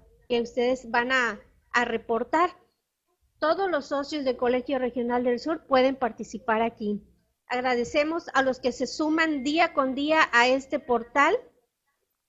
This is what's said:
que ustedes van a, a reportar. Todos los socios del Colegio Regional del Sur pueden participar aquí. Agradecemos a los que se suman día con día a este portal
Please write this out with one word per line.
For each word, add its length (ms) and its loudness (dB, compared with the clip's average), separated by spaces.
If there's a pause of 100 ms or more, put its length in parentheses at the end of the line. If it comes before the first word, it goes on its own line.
(280)
que 140 -2
ustedes 500 -4
van 220 0
a, 260 0 (320)
a 140 0
reportar. 640 0 (880)
Todos 300 0
los 160 -2
socios 400 -4
del 100 0
Colegio 440 0
Regional 440 -2
del 160 0
Sur 280 -6
pueden 280 4
participar 680 -4
aquí. 400 -4 (440)
Agradecemos 840 0
a 80 4
los 180 0
que 120 -2
se 160 -4
suman 560 0
día 300 2
con 220 0
día 380 2
a 140 6
este 320 0
portal 560 0 (920)